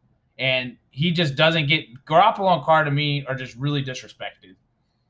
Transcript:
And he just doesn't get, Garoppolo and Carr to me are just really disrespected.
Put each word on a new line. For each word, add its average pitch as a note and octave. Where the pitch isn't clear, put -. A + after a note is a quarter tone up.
And B2+
he E3
just D#3
doesn't D#3+
get, D#3
Garoppolo F#3+
and C#3
Carr D#3
to C#3+
me C#3+
are C3
just B2+
really C#3
disrespected. G#2